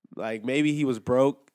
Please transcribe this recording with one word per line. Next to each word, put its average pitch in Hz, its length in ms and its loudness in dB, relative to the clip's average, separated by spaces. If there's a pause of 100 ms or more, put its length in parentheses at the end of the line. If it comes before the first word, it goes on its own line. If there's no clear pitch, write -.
(160)
Like, 110 300 -8
maybe 147 280 0
he 147 120 -2
was 120 140 -2
broke. 135 440 0 (100)